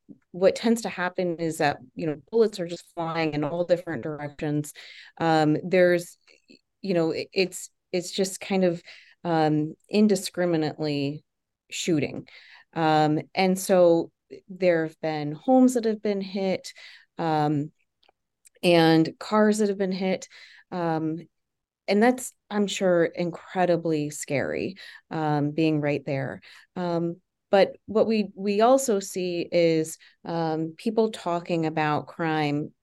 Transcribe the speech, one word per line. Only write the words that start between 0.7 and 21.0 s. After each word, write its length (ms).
to 60
happen 480
is 220
that, 200
you 120
know, 100
bullets 300
are 60
just 180
flying 400
in 100
all 200
different 380
directions. 680
Um, 420
there's, 540
you 140
know, 160
it, 240
it's, 340
it's 200
just 280
kind 240
of, 160
um, 500
indiscriminately 1300
shooting. 560
Um, 480
and 240
so 520
there 380
have 160
been 300
homes 420
that 100
have 180
been 200
hit, 500
um, 540
and 560
cars 400
that 100
have 80
been 160
hit. 360
Um, 480